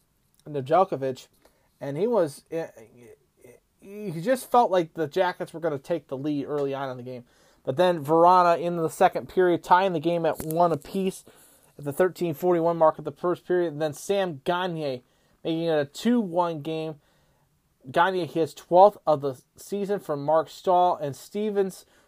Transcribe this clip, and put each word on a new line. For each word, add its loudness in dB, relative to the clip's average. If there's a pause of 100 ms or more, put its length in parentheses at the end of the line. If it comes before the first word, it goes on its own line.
(480)
Nedeljkovic, -2 (540)
and -8
he 0
was, 0
eh, -8 (760)
eh, -20 (320)
he -10
just -2
felt 4
like 0
the -4
Jackets -4
were -14
gonna -2
take -6
the -8
lead -4
early -4
on -8
in -10
the -16
game. -14 (400)
But -4
then 2
Vrana 6
in -4
the -2
second 0
period, 0
tying 4
the -4
game -2
at -2
one 2
apiece -6 (520)
at -18
the -6
thirteen -2
forty-one 0
mark 6
of -14
the -8
first -4
period. 0
And -8
then -2
Sam -4
Gagner -4 (420)
making -4
it 0
a 0
two 0
one -2
game. -8 (960)
Gagne 0
his -4
twelfth 6
of 2
the -6 (140)
season -6
from -6
Mark 2
Stahl, 2
and -6
Stevens, -4 (220)